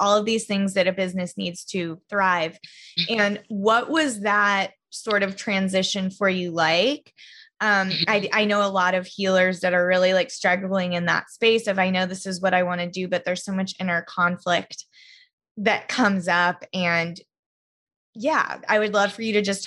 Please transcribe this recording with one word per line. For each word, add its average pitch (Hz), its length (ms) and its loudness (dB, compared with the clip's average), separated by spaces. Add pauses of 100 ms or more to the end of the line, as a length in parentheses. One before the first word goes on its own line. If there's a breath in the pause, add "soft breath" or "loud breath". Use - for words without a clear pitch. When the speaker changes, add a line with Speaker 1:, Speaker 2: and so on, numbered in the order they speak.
Speaker 1:
all 202 160 4
of 214 100 0
these 226 200 -2
things 196 280 -2
that 185 140 2
a 185 40 2
business 185 440 -4
needs 180 300 -8
to 170 340 -6 (100)
thrive. 180 480 0 (400 loud breath)
Speaker 2:
Mm-hmm. 214 220 -2
Speaker 1:
And 202 260 0
what 214 420 0
was 277 340 0
that 202 500 2 (180)
sort 208 320 -2
of 196 140 -2
transition 190 720 -2
for 196 180 0
you 185 220 0
like? 170 640 0 (480 loud breath)
Um, 202 300 2
Speaker 2:
Mm-hmm. 160 200 -2
Speaker 1:
I, 202 220 0
I 214 140 2
know 208 200 2
a - 20 -2
lot 190 280 2
of 185 100 -2
healers 185 540 2
that 180 140 0
are 180 120 2
really, 185 260 4
like, 180 200 2
struggling 185 640 0
in 175 120 -2
that 165 240 0
space 226 380 2
of, 190 100 0
"I 185 120 2
know 185 160 0
this 185 200 -12
is 185 140 -8
what 185 120 2
I 180 120 4
wanna 175 260 -4
do, 185 160 -6
but 180 180 -4
there's 180 200 -4
so 202 80 -8
much 190 260 -4
inner 175 300 -2
conflict - 800 -2 (720 loud breath)
that 208 280 0
comes 196 400 0
up." 175 380 0 (100)
And 170 460 -2 (920)
yeah, 254 440 -2 (100)
I 214 120 4
would 214 120 0
love 202 200 2
for 226 100 -12
you 220 120 -2
to 208 80 2
just 196 240 -4